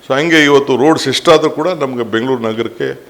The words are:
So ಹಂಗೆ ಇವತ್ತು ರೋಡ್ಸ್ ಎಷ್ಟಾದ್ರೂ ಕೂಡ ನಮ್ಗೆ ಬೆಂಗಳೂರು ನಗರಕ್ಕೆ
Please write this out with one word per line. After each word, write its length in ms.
So 60
ಹಂಗೆ 300
ಇವತ್ತು 320
ರೋಡ್ಸ್ 320
ಎಷ್ಟಾದ್ರೂ 420
ಕೂಡ 180
ನಮ್ಗೆ 360
ಬೆಂಗಳೂರು 380
ನಗರಕ್ಕೆ 680